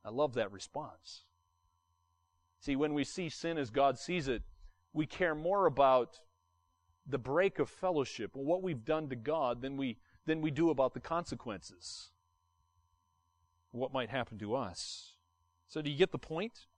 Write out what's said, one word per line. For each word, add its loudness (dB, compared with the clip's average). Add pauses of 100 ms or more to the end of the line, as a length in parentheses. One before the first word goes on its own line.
I -10
love -2
that 0
response. -14 (1400)
See, -4
when 0
we 0
see -6
sin -6
as -4
God 2
sees -4
it, -2 (500)
we -2
care -2
more 2
about 4 (880)
the -4
break 0
of 0
fellowship, -4
what 4
we've 0
done 2
to -2
God, 2
than -2
we, 0 (280)
than 4
we 2
do 6
about 4
the -8
consequences, -6 (1600)
what -6
might -2
happen -4
to -2
us. -8 (520)
So -8
do -4
you -6
get 4
the -6
point? -8 (120)